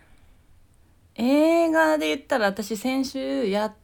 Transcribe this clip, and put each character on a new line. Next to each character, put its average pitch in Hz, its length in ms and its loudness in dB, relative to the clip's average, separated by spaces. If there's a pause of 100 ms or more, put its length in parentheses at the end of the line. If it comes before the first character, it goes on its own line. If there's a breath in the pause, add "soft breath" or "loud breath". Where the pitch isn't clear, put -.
(1160 soft breath)
映 320 540 2
画 311 280 2
で 311 100 -2
言 302 100 -2
っ 285 40 -20
た 269 160 -2
ら、 208 80 0
私 208 300 -4
先 262 280 -2
週 269 440 -4
や 208 180 -2
っ 208 60 -8 (120)